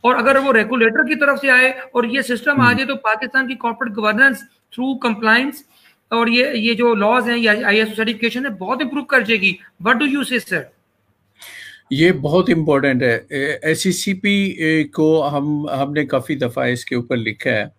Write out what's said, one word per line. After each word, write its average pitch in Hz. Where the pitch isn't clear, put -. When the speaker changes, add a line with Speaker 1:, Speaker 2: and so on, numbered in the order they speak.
Speaker 1:
और 247
अगर 262
वो 269
regulator 226
की 302
तरफ 277
से 277
आए 254
और 240
ये 262
सिस्टम 247
आ 262
Speaker 2:
हम्म। 240
Speaker 1:
जाए, 262
तो 277
पाकिस्तान 254
की 254
corporate 233
governance 214
through 254
compliance 226
और 233
ये, 247
ये 226
जो 233
laws 220
हैं 240
या 214
आईएसओ 214
सर्टिफिकेशन 226
है, 269
बहुत 208
improve 277
कर 254
जाएगी। 196
What 247
do 277
you 277
say, 247
sir? 165
Speaker 2:
ये 156
बहुत 160
important 143
है। 117
ए, 143
एससीसीपी, 190
ए, 160
को 156
हम, 143
हमने 143
काफ़ी 139
दफ़ा 127
इसके 123
ऊपर 120
लिखा 107
है 110